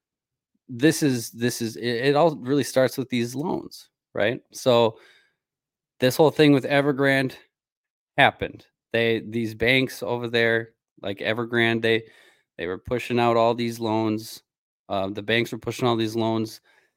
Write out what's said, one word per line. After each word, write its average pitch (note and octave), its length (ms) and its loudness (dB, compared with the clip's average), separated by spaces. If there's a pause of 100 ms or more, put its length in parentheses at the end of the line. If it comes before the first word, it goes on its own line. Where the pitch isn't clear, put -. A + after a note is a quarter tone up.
(680)
This C#3 340 2
is, B2+ 280 0
this A#2+ 320 -4
is, A2 140 -6
it, A#2+ 320 -2
it C#3+ 80 2
all D#3 200 4
really C3 280 0
starts - 340 0
with B2+ 120 -6
these A#2+ 240 -2
loans, - 560 -8 (240)
right? A2 260 0 (120)
So A#2 460 2 (1000)
this B2+ 160 2
whole D#3 140 6
thing D3 220 6
with B2+ 120 2
Evergrande C3+ 720 0 (800)
happened. - 500 0 (260)
They, A2+ 340 0
these A2 280 -6
banks B2 480 0
over A#2+ 260 -4
there, A#2 420 0 (320)
like G2+ 160 -8
Evergrande, A#2 640 0
they, A2+ 220 2 (520)
they E2+ 100 -8
were F#2 120 -6
pushing A#2+ 420 -4
out A#2 160 2
all A#2 180 2
these A#2 240 -6
loans. A2 640 -4 (460)
Uh, F#2+ 200 -4
the G#2 140 -8
banks A2+ 300 0
were A#2 60 -10
pushing A#2 280 -6
all A#2+ 100 2
these A2+ 200 -4
loans. A2+ 440 -2 (360)